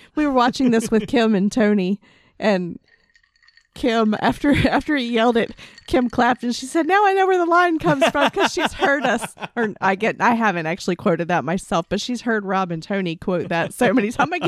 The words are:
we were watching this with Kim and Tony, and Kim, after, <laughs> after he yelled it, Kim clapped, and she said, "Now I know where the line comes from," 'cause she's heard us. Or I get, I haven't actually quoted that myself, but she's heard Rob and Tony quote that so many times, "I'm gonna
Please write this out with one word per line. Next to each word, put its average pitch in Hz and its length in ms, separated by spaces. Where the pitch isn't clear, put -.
we 302 100
were 285 60
watching 254 400
this 226 180
with 220 160
Kim 226 280
and 196 180
Tony, 208 480
and 180 400
Kim, 226 460
after, 254 300
<laughs> - 180
after 285 280
he 254 160
yelled 226 240
it, - 180
Kim 247 240
clapped, 240 320
and 240 140
she 269 100
said, 320 200
"Now 403 200
I 392 60
know 392 140
where 370 120
the 349 80
line 349 320
comes 294 300
from," 285 220
'cause 349 220
she's 320 200
heard 285 320
us. 226 300
Or 220 260
I 190 140
get, 190 260
I 226 140
haven't 196 320
actually 175 300
quoted 165 320
that 170 160
myself, 170 440
but 196 120
she's 247 220
heard 220 220
Rob 190 280
and 165 100
Tony 185 340
quote 175 340
that 170 220
so 233 200
many 208 180
times, - 80
"I'm 277 120
gonna - 80